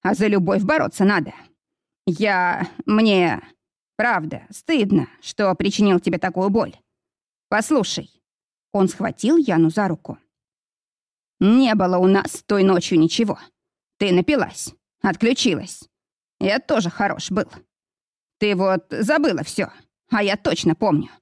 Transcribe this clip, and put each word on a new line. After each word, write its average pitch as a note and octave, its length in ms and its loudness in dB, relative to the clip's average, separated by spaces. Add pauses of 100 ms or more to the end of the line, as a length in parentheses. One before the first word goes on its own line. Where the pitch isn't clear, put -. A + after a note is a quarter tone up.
А G3 80 0
за G3+ 140 0
любовь G3 340 0
бороться D4 420 -2
надо. F#3 300 0 (720)
Я... F3+ 640 0 (160)
мне... F#3+ 560 2 (540)
правда, G3 560 -4
стыдно, G3+ 560 0 (140)
что F#3+ 340 -2
причинил G3 440 0
тебе F3 200 -4
такую F#3 320 -2
боль. G#3+ 240 -2 (760)
Послушай". A3 600 -2 (600)
Он F#3+ 160 2
схватил G#3+ 500 -2
Яну E3 340 2
за G3+ 160 -2
руку. - 320 -8 (1200)
"Не A3+ 340 4
было F#3 240 0
у F#3 80 2
нас - 400 0
той G3+ 180 0
ночью F#3 360 2
ничего. G3+ 400 0 (580)
Ты G3 140 -2
напилась, - 640 0 (260)
отключилась. G3+ 880 -2 (500)
Я G3+ 200 0
тоже A3 300 -2
хорош - 420 -4
был. G3 180 -4 (880)
Ты G#3 180 0
вот F#3+ 360 0
забыла C#4+ 520 0
всё, - 280 -6 (400)
а G#3 100 0
я G3+ 140 0
точно - 400 0
помню. - 340 0 (120)